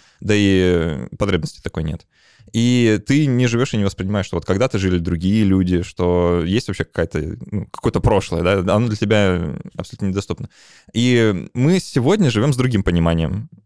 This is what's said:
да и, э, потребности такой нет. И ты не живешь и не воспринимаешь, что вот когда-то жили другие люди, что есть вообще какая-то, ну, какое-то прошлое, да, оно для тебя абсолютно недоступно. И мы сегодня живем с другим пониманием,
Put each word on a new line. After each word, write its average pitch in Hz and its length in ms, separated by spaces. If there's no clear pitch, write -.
да 104 140
и, 98 300
э, 82 520
потребности 92 460
такой - 220
нет. 78 240
И 117 540
ты 147 200
не 127 200
живешь 117 280
и - 20
не 104 80
воспринимаешь, 98 420
что - 100
вот 82 80
когда-то 101 340
жили 92 200
другие 90 460
люди, 92 380
что 87 600
есть 98 220
вообще - 180
какая-то, - 520
ну, 104 180
какое-то - 300
прошлое, 92 420
да, 92 320
оно 117 140
для 107 80
тебя 98 600
абсолютно - 300
недоступно. 95 420
И 117 600
мы 156 240
сегодня 151 520
живем 113 220
с 123 40
другим 123 260
пониманием, 85 640